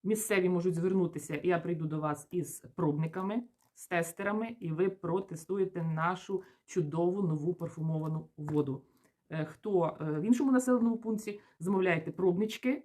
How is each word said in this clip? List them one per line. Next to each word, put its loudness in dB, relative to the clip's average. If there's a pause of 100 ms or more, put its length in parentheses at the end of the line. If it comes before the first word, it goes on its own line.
Місцеві 2
можуть 2
звернутися, 0
я 2
прийду -4
до -2
вас -4
із -4 (160)
пробниками, 0 (320)
з -20
тестерами, -2
і -4
ви 2
протестуєте -4
нашу -2 (220)
чудову 0
нову 0
парфумовану -4
воду. 0 (480)
Е, -4
хто, 0
е, -4
в -2
іншому 4
населеному 4
пункті, -4 (180)
замовляйте 2
пробнички 0